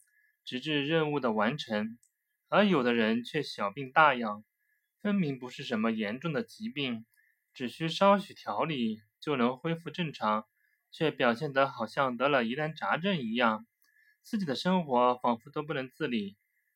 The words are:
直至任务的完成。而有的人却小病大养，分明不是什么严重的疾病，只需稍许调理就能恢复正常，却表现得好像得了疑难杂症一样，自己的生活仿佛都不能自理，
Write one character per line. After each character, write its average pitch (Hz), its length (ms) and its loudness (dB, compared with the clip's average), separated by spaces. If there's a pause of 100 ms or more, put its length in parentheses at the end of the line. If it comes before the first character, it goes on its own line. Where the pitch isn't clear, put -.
(440)
直 127 140 -6
至 147 260 -2
任 156 280 2
务 143 80 0
的 127 100 2
完 107 260 0
成。 110 440 -4 (480)
而 190 180 4
有 170 160 4
的 120 120 2
人 113 280 2
却 151 180 -6
小 107 300 -4
病 131 220 -10
大 151 240 6
养， 107 280 -6 (560)
分 208 140 -2
明 151 240 0
不 123 100 -10
是 123 140 -14
什 123 160 -4
么 113 140 0
严 110 260 -4
重 165 140 -4
的 127 100 -2
疾 - 260 -12
病， 139 380 -6 (460)
只 123 160 -8
需 165 200 -6
稍 196 300 6
许 - 160 -10
调 107 300 -4
理 117 360 -2 (200)
就 147 160 -2
能 123 200 2
恢 165 200 -4
复 165 120 -12
正 151 240 -4
常， - 360 -2 (420)
却 156 220 -2
表 147 200 4
现 151 200 -4
得 135 160 4
好 117 180 -6
像 131 300 0
得 127 120 2
了 135 160 4
疑 113 120 -2
难 151 180 -4
杂 107 220 -2
症 180 200 0
一 113 180 -4
样， 113 320 2 (560)
自 - 160 -4
己 196 60 -4
的 139 100 -2
生 185 300 0
活 123 320 4
仿 120 220 0
佛 - 120 -20
都 151 120 -6
不 151 100 -8
能 131 180 -4
自 - 160 -6
理， 104 300 -4 (400)